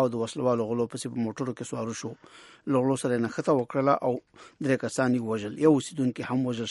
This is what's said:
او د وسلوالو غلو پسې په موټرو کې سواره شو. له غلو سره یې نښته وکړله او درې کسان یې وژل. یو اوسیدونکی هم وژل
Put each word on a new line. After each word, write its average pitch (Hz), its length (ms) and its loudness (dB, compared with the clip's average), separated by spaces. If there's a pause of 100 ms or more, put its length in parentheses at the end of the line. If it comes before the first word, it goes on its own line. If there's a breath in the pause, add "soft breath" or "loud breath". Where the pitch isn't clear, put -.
او 131 120 6
د 117 100 -2
وسلوالو 120 480 0
غلو 120 220 0
پسې 127 220 -8
په 117 100 -4
موټرو 120 320 -4
کې 120 140 -8
سواره 113 300 -6
شو. 113 100 -8 (600 loud breath)
له 127 120 4
غلو 135 200 2
سره 127 120 0
یې 117 100 2
نښته - 300 0
وکړله 135 400 2 (120)
او 127 60 0 (520 loud breath)
درې 135 200 2
کسان 123 320 2
یې 120 140 0
وژل. 107 240 -4 (100)
یو 156 140 8
اوسیدونکی 127 500 -4
هم 127 180 0
وژل 117 240 -4